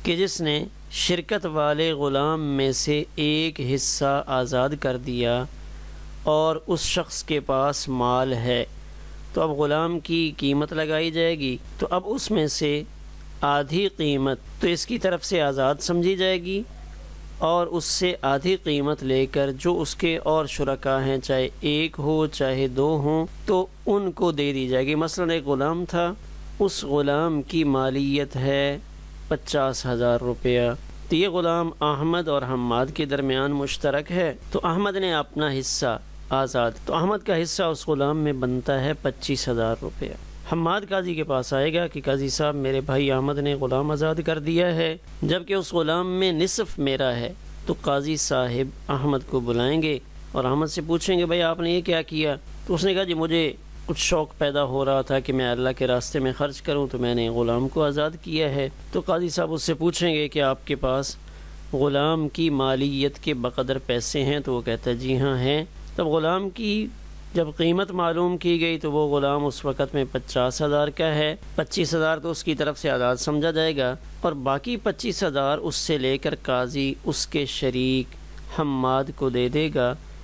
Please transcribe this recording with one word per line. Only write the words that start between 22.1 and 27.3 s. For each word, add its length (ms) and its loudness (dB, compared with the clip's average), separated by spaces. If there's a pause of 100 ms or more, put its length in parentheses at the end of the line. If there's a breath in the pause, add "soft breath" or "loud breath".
चाहे 420 0
दो 160 2 (100)
हों, 300 2 (220)
तो 200 4 (200)
उनको 440 2
दे 200 0
दी 160 0
जाएगी। 260 2
मसलन 360 0
एक 140 0
ग़ुलाम 400 0
था, 320 0 (440)
उस 240 0
ग़ुलाम 580 2